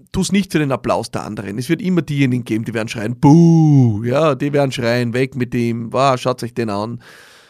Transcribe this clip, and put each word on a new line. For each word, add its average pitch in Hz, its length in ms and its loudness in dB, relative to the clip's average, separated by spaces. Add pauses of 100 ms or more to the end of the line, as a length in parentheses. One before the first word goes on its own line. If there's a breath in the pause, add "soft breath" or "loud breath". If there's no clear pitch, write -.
(120)
tu's 185 200 -4
nicht 196 200 0
für 160 80 0
den 143 140 -2
Applaus 113 380 -6
der 95 120 -10
anderen. 101 340 -10
Es 127 120 -8
wird 160 120 -2
immer 175 200 0
diejenigen 135 420 0
geben, 113 220 -4
die 113 80 -8
werden 113 160 -4
schreien, 117 300 -6
„Buh!“, 147 840 6
ja, 139 320 0
die 143 160 -4
werden 139 220 0
schreien, 120 400 -2
„Weg 131 240 -2
mit 123 180 -4
ihm“, 117 380 -4
„Wow, 127 260 2
schaut 127 240 -4
euch 117 100 -10
den 117 160 -4
an.“ 110 300 -6 (500 loud breath)